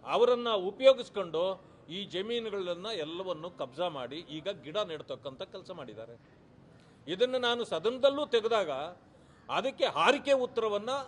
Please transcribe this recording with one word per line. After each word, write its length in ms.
ಅವರನ್ನ 440
ಉಪಯೋಗಿಸ್ಕೊಂಡು 1200
ಈ 160
ಜಮೀನುಗಳನ್ನ 800
ಎಲ್ಲವನ್ನು 640
ಕಬ್ಜಾ 380
ಮಾಡಿ 280
ಈಗ 320
ಗಿಡ 140
ನೆಡ್ತಕ್ಕಂಥ 640
ಕೆಲಸ 300
ಮಾಡಿದ್ದಾರೆ. 480
ಇದನ್ನು 300
ನಾನು 280
ಸದನದಲ್ಲೂ 600
ತೆಗೆದಾಗ 460
ಅದಕ್ಕೆ 360
ಹಾರಿಕೆ 460
ಉತ್ತರವನ್ನ 580